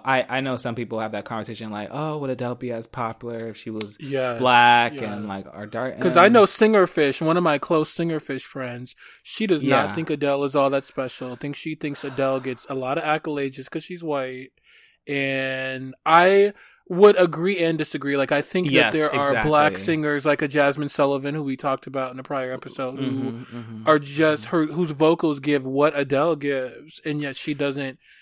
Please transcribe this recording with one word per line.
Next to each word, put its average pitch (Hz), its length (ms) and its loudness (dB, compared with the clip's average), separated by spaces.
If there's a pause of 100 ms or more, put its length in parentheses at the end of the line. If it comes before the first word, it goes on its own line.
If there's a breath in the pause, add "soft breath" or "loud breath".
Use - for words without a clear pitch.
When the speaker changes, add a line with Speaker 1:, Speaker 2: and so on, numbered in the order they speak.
Speaker 1:
I, 131 240 2
I 127 120 -2
know 131 160 -4
some 120 180 -6
people 113 240 -6
have 107 140 -6
that 101 120 -6
conversation 110 460 -10
like, 104 200 -8
"Oh, 151 280 -6
would 135 100 -6
Adele 123 240 -4
be 123 180 -8
as 113 140 -8
popular 117 640 -8
if 107 100 -12
she - 140 -12
was 107 280 -10
Speaker 2:
Yes, 131 380 -6
Speaker 1:
black 120 560 4
Speaker 2:
yes. 117 120 -10
Speaker 1:
and, 104 220 -10
like, 98 240 -10
our 104 140 -14
dark?" 120 340 -8
Speaker 2:
'Cause 170 180 0
I 175 80 8
Speaker 1:
and 226 100 6
Speaker 2:
know 220 80 10
Singerfish, 185 760 4
one 160 160 2
of 180 60 2
my 156 160 2
close 156 380 0
Singerfish 156 480 -4
friends, 123 500 -10 (300 loud breath)
she - 240 -4
does 156 160 2
Speaker 1:
Yeah. 139 240 4
Speaker 2:
not 202 80 -6
think 160 160 -4
Adele 143 320 0
is 139 120 -4
all 139 140 4
that 135 160 0
special. 131 500 -8
Thinks, 143 220 -8
she 156 160 -10
thinks 151 300 -8
Adele 135 380 -2
gets 127 280 -8
a 139 60 -6
lot 135 240 -4
of 160 60 -6
accolades 147 480 -2
just 135 180 -14
'cause 160 120 -6
she's 175 200 -12
white. 131 480 -6 (560 soft breath)
And 135 880 -4 (100)
I 190 480 6 (340 soft breath)
would 190 320 8
agree 175 440 2
and 165 140 2
disagree. 143 400 -2
Like, 135 140 0
I 143 100 2
think 180 260 -2
that 135 60 0
Speaker 1:
Yes, 123 200 4
Speaker 2:
there 151 200 0
are 139 180 2 (120)
black 151 300 4
Speaker 1:
exactly. - 40 -6 (160)
Speaker 2:
singers 147 320 0
like 147 180 2
a 147 40 -2
Jasmine 143 420 2
Sullivan, 139 440 0
who 156 100 -4
we 135 140 -4
talked 135 300 -4
about 131 260 -6
in 131 60 -12
a 127 40 -14
prior 131 300 -6
episode, 131 460 -10
who 131 60 -4 (260)
Speaker 1:
Mm-hmm, 117 260 -14
mm-hmm, 113 320 -14
Speaker 2:
are 151 100 6
just 147 460 0
Speaker 1:
mm-hmm. - 100 -4
Speaker 2:
her, 156 120 4
whose 156 240 -2
vocals 156 480 2
give 139 260 0
what 143 320 2
Adele 143 380 2
gives, 135 680 -6
and 151 160 -4
yet 139 140 -6
she - 180 -6
doesn't, 139 440 -4 (240 soft breath)